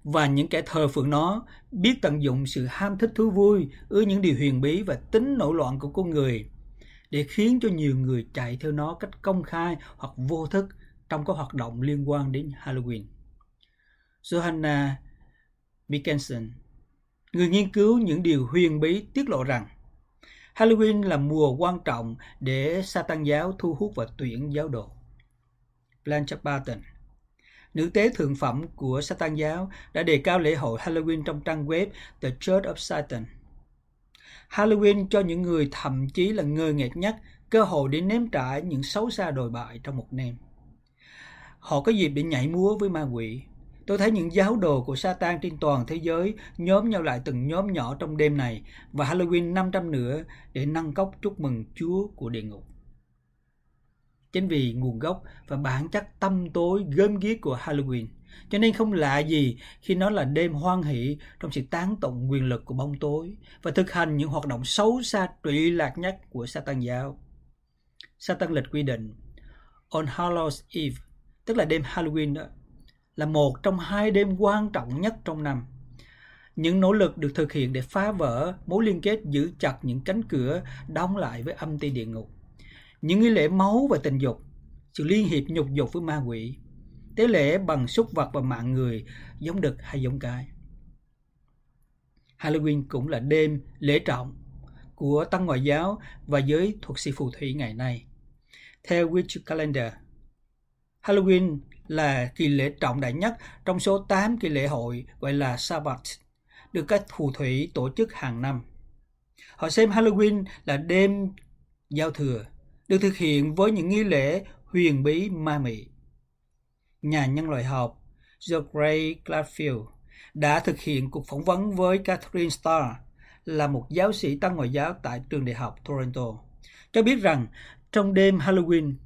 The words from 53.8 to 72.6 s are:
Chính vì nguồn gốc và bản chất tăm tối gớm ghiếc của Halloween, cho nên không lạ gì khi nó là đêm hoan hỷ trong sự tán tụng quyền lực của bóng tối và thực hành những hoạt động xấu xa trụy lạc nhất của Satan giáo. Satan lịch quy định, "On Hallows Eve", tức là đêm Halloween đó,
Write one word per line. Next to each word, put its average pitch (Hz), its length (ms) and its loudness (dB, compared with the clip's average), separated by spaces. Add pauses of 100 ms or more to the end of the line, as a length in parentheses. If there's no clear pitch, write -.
Chính 190 160 -2
vì 135 260 0
nguồn 123 260 -4
gốc 175 240 -4 (240)
và 139 100 -6
bản 143 320 -4
chất 202 300 -6
tăm 185 300 0
tối 175 360 0 (100)
gớm 202 240 4
ghiếc 220 220 -2
của 131 220 -4
Halloween, 135 440 -4 (420)
cho 202 80 0
nên 220 160 6
không 220 200 0
lạ 147 260 2
gì 147 380 2 (240)
khi 190 140 0
nó 190 140 2
là 202 140 2
đêm 156 300 0
hoan 180 280 0
hỷ 143 360 -2 (220)
trong 156 120 -6
sự 135 100 -4 (100)
tán 180 300 -2
tụng 127 300 -2
quyền 135 140 0
lực 123 200 -2
của 131 80 -8
bóng 135 260 -4
tối 160 360 -4 (260)
và - 100 -4
thực 185 200 0
hành 160 260 0
những 147 120 0
hoạt 147 160 -4
động 127 200 -6
xấu 220 360 2
xa 196 280 -2 (140)
trụy 156 280 2
lạc 156 260 -2
nhất 180 200 -4 (120)
của 120 160 -8
Satan 139 340 -6
giáo. 123 400 -6 (1000)
Satan 175 320 -2
lịch 139 200 0
quy 147 120 0
định, 113 300 -4 (760)
"On 160 160 -2
Hallows 165 560 -2 (120)
Eve", 143 220 -4 (500)
tức 233 120 -2
là 180 80 4
đêm 160 160 0
Halloween 151 520 -2
đó, 156 100 -6 (720)